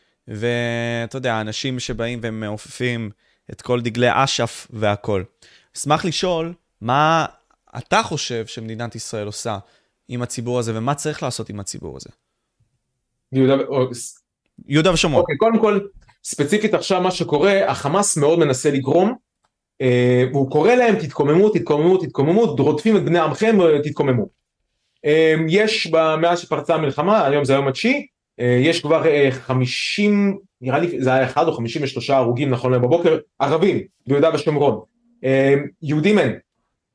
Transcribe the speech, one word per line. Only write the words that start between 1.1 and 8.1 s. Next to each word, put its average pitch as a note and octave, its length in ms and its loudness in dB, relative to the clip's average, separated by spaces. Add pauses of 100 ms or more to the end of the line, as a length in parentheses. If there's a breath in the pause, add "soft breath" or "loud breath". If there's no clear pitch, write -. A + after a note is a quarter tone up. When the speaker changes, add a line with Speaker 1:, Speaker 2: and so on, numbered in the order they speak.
Speaker 1:
יודע, B2+ 180 -4
האנשים A2 460 -6
שבאים A#2+ 420 -8
והם A2 180 -8
מעופפים A2 680 -8 (420)
את - 100 -18
כל B2 180 -2
דגלי A#2+ 300 0
אש"ף - 600 -2
והכל. G#2 520 -2 (540 soft breath)
אשמח D3 280 -2
לשאול, E3+ 500 -4 (260)
מה D3+ 460 2 (520)
אתה G3 240 0
חושב B2 440 -6